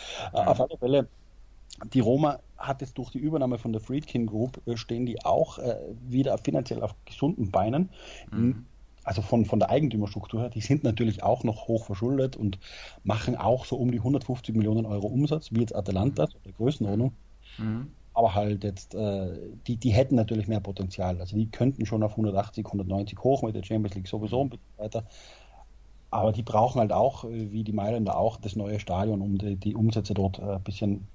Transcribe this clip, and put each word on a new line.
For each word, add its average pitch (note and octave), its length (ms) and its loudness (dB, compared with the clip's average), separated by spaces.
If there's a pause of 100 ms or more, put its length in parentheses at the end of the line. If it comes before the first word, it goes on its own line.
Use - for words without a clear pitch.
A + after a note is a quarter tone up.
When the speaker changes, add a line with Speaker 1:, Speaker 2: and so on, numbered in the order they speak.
(340)
Speaker 1:
Äh, - 100 2
Speaker 2:
Mhm. - 60 4
Speaker 1:
auf C3 120 6
alle B2 160 -2
Fälle, B2+ 300 2 (880)
die C3 40 6
Roma C3+ 380 4 (220)
hat C3+ 220 -4
jetzt C3 180 -12
durch B2 100 -8
die - 80 -8
Übernahme C3 400 0
von A2+ 160 -4
der A2 80 -2
Friedkin B2+ 460 -2
Group, A#2 400 -2
äh, A#2+ 100 -4
stehen A#2+ 300 -4
die - 180 -6
auch, - 320 2
äh, A#2 200 -2 (300)
wieder B2+ 300 2
finanziell C3+ 460 0
auf G#2+ 100 -2 (120)
gesunden C#3+ 440 0
Beinen. A2+ 400 2 (420)
Speaker 2:
Mhm. A#2 360 0 (360)
Speaker 1:
Also G#2 200 -2
von, A#2 220 4
von A2 120 2
der G2+ 140 4
Eigentümerstruktur A2 680 0
her, B2 80 -2
die A2 120 -6
sind C#3+ 220 2
natürlich A2+ 400 2
auch A2 200 2
noch A2+ 240 -2
hoch A2+ 180 0
verschuldet C3 500 0
und G2 240 -2 (440)
machen G#2+ 320 0
auch A2+ 300 2
so - 120 -2
um B2 140 2
die A#2+ 100 0
hundertfünfzig B2+ 520 -2
Millionen A2 320 4
Euro G#2 220 -2
Umsatz, D3 440 0
wie A2+ 100 2
jetzt A#2 140 0
Atalanta, A2 520 2
so - 180 -8
der G2 60 -14
Größenordnung. A2+ 640 0 (440)
Speaker 2:
Mhm. A2 300 -4 (260)
Speaker 1:
Aber A2+ 220 4
halt G#2 300 0
jetzt, F#2+ 300 -6
äh, G2 340 -2 (360)
die, B2 120 -2
die A#2 140 2
hätten G#2+ 240 4
natürlich A2 320 2
mehr G#2+ 120 0
Potenzial. F#2 640 -4
Also F#2 160 -4
die A2 80 2
könnten A#2+ 400 0
schon A2 180 0
auf G#2+ 140 -2
hundertachtzig, G#2 500 -2
hundertneunzig G2 560 -2
hoch C3+ 200 4
mit A2 120 -2
der G2 80 -6
Champions G#2+ 320 -2
League F#2 140 -8
sowieso A2 320 -2
ein C#3 80 0
bisschen A#2+ 160 -16 (120)
weiter. A2 280 -6 (1080)
Aber G#2+ 220 2
die G#2+ 80 -2
brauchen A#2+ 400 4
halt G#2 100 4
auch, A2+ 320 2
äh, A2+ 280 -6
wie A2 120 -2
die G#2+ 80 -4
Mailänder G#2 460 0
auch, G#2 200 2
das - 180 -6
neue G#2 240 -2
Stadion, G2 420 0
um G2+ 160 0
die, G2+ 180 -2
die G#2 200 -4
Umsätze A2 380 2
dort, F#2+ 260 0
äh, G2 160 -4
ein F#2+ 80 -6
bisschen G2+ 520 -2